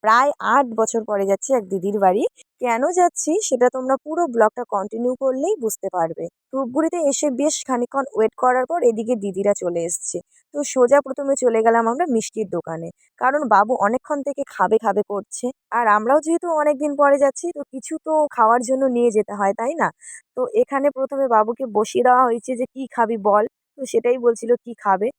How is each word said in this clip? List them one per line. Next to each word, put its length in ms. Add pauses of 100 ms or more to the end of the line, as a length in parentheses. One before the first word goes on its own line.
প্রায় 380
আট 280
বছর 380
পরে 220
যাচ্ছি 280
এক 140
দিদির 300
বাড়ি। 240 (380)
কেন 300
যাচ্ছি 420 (100)
সেটা 300
তোমরা 240
পুরো 300
ব্লগটা 420
কন্টিনিউ 460
করলেই 460
বুঝতে 320
পারবে। 320 (240)
ধূপগুড়িতে 500
এসে 320
বেশ 240 (120)
খানিকক্ষণ 460
ওয়েট 220
করার 320
পর 160
এদিকে 340
দিদিরা 400
চলে 240
এসছে। 380 (360)
তো 100
সোজা 360
প্রথমে 380
চলে 240
গেলাম 260
আমরা 180
মিষ্টির 420
দোকানে, 400 (280)
কারণ 320
বাবু 260
অনেকক্ষণ 480
থেকে 240
খাবে 320
খাবে 300
করছে। 380 (240)
আর 160
আমরাও 340
যেহেতু 300
অনেকদিন 460
পরে 220
যাচ্ছি, 360
তো 80
কিছু 320 (100)
তো 80 (180)
খাওয়ার 320
জন্য 220
নিয়ে 260
যেতে 220
হয়, 220
তাই 200
না? 140 (460)
তো 60 (140)
এখানে 360
প্রথমে 380
বাবুকে 380
বসিয়ে 380
দেওয়া 200
হয়েছে 320
যে, 80
"কি 220
খাবি 300
বল?" 280 (340)
তো 80
সেটাই 320
বলছিল, 360
"কি 240
খাবে?" 300 (100)